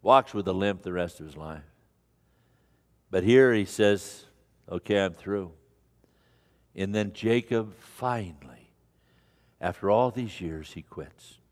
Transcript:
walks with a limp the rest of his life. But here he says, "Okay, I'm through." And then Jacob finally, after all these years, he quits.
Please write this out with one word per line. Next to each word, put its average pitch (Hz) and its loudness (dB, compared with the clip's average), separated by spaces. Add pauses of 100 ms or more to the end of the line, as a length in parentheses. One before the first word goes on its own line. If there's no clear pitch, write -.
walks 123 4
with 98 -2
a 95 -2
limp 95 -2
the 90 -8
rest 87 -4
of 78 -14
his 73 -18
life. 78 -14 (1500)
But 92 0
here 123 8
he 104 2
says, 101 0 (440)
"Okay, 98 0
I'm 87 -4
through." 95 -8 (1200)
And 98 -6
then 104 -2
Jacob 113 -2
finally, 98 -8 (880)
after 90 -4
all 117 4
these 117 -8
years, 80 -10
he 82 -16
quits. - -18 (140)